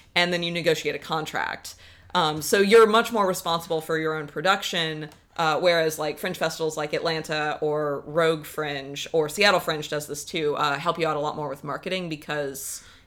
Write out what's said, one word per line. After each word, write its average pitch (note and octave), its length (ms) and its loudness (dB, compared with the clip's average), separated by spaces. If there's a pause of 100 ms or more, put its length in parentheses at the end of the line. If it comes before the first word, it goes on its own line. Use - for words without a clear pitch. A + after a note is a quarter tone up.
(160)
And F3 160 2
then F3 100 -2
you E3+ 80 -2
negotiate D#3+ 440 0
a D3 40 -6
contract. - 760 -6 (420)
Um, D#3 260 0
so G3 180 4
you're G#3+ 260 10
much A3+ 240 4
more G#3+ 160 2
responsible E3+ 540 -2
for D#3+ 180 -2
your D#3 160 -2
own D3+ 140 -8
production, D#3+ 800 -2 (280)
uh, D#3 220 2
whereas, D#3+ 400 2
like, D3+ 220 -4
Fringe F3 180 -4
festivals D#3+ 380 -2
like D3+ 160 -6
Atlanta D#3 680 -2
or D3 460 -2
Rogue D#3+ 380 2
Fringe C#3+ 680 -8
or D#3 160 2
Seattle G3+ 300 4
Fringe D#3 300 -4
does D3 180 -4
this D3 180 -8
too, D3+ 300 -2
uh, C#3+ 240 0
help E3+ 180 -2
you D#3+ 120 0
out D3+ 80 0
a - 20 -2
lot D3 160 -4
more D3 140 -6
with C#3 160 -10
marketing F3 440 -6
because D3 760 -8 (220)